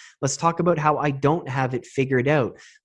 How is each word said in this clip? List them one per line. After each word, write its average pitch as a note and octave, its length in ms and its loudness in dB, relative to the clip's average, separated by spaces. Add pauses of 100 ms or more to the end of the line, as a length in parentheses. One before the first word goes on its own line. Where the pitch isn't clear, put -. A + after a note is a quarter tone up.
(220)
Let's C3+ 140 -2
talk E3 240 0
about E3+ 180 2
how D3+ 180 0
I C#3+ 140 0
don't C#3 380 0
have B2+ 260 -2
it A#2+ 100 -6
figured C3 420 0
out. C#3 320 0 (260)